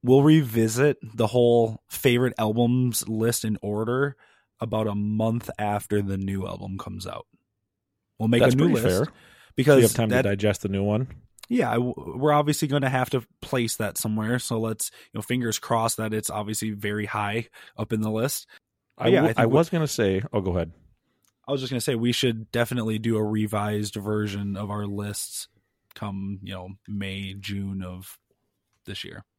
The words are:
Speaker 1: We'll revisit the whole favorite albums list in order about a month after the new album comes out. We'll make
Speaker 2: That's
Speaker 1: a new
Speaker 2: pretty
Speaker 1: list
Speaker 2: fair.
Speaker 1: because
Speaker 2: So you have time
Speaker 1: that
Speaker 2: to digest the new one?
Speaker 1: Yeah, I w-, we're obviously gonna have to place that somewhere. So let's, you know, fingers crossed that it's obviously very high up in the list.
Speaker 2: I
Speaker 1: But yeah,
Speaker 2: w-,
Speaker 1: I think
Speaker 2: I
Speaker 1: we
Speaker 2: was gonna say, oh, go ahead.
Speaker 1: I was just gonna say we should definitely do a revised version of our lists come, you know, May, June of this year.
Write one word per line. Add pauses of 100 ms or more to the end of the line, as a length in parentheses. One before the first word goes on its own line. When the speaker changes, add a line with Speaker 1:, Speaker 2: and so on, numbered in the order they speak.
Speaker 1:
We'll
revisit
the
whole
favorite
albums
list
in
order (440)
about
a
month (100)
after
the
new
album
comes
out. (920)
We'll
make
Speaker 2:
That's
Speaker 1:
a
new
Speaker 2:
pretty
Speaker 1:
list
Speaker 2:
fair. (400)
Speaker 1:
because
Speaker 2:
So
you
have
time
Speaker 1:
that
Speaker 2:
to
digest
the
new
one? (420)
Speaker 1:
Yeah,
I
w-, (240)
we're
obviously
gonna
have
to (180)
place
that
somewhere.
So
let's, (220)
you
know,
fingers
crossed
that
it's
obviously
very
high (300)
up
in
the
list. (520)
Speaker 2:
I
Speaker 1:
But
yeah,
Speaker 2:
w-,
Speaker 1:
I
think
Speaker 2:
I
Speaker 1:
we
Speaker 2:
was
gonna
say, (100)
oh,
go
ahead. (720)
Speaker 1:
I
was
just
gonna
say
we
should
definitely
do
a
revised
version
of
our
lists (460)
come,
you
know, (160)
May,
June
of (680)
this
year. (140)